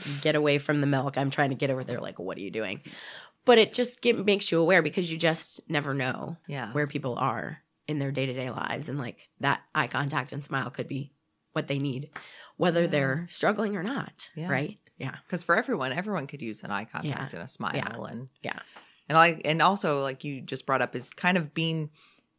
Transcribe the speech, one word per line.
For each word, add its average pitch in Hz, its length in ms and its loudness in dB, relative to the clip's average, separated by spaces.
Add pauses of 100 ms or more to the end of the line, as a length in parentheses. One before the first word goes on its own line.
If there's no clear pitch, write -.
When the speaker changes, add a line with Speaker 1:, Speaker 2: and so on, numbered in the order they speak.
(220)
Speaker 1:
"Get 151 140 4
away 147 220 6
from 147 200 2
the 143 80 4
milk. 135 320 2
I'm 139 140 2
trying 143 160 2
to 135 80 -2
get 139 140 0
over 131 120 0
there." 123 180 -6
Like, - 200 -8
"What 90 160 -6
are - 40 -12
you 95 120 -8
doing?" 104 300 -4 (600)
But 240 140 10
it 220 160 6
just 240 280 0
get, 233 220 4
makes 202 280 2
you 170 80 4
aware 170 220 8
because 165 280 -2
you 165 80 -4
just - 500 0
never 143 260 -2
know 135 420 -4 (100)
Speaker 2:
Yeah. 127 260 -6
Speaker 1:
where 147 140 0
people 135 320 -4
are 117 440 -2 (260)
in 151 100 -2
their 139 140 -2
day-to-day 131 380 -4
lives. - 380 -6
And, 139 120 -4
like, - 280 -10 (120)
that 139 220 2 (120)
eye 135 140 2
contact 135 440 -2
and 139 120 -8
smile 127 260 -4
could - 160 -6
be 139 260 -8 (400)
what 147 140 -4
they 143 140 0
need, 139 300 -4 (460)
whether 170 260 4
Speaker 2:
Yeah. 170 40 4
Speaker 1:
they're 147 440 2
struggling 208 460 0
or 165 60 -4
not, - 540 -6
Speaker 2:
Yeah. 160 120 -6
Speaker 1:
right? 135 300 -2 (180)
Yeah. 135 200 -6 (120)
Speaker 2:
'Cause 165 140 -6
for 175 140 4
everyone, 160 360 0
everyone 175 360 -4
could 135 140 -12
use 110 200 -8
an 104 80 -10
eye 101 140 -2
contact - 480 -6
Speaker 1:
Yeah. 87 80 -10
Speaker 2:
and - 80 -10
a - 20 -
smile. - 240 -4
Speaker 1:
Yeah. - 140 -2 (220)
Speaker 2:
And, 131 180 -10 (140)
Speaker 1:
Yeah. - 160 -4 (500)
Speaker 2:
and, 151 100 2
like, 165 260 6
and 160 160 2
also, 160 420 2
like 135 200 -6
you 139 200 -8
just - 240 -8
brought 131 160 2
up, 123 120 -2
is 127 180 -8
kind 180 240 2
of 156 180 0
being 160 360 -2 (480)